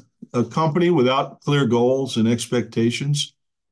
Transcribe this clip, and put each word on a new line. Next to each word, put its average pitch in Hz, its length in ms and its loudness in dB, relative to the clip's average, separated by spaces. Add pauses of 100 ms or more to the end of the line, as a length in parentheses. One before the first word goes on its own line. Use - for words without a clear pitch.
(320)
a 120 120 0
company 160 460 0
without 135 520 0
clear 143 240 2
goals 123 500 0
and 110 100 2
expectations? 120 1080 -2 (380)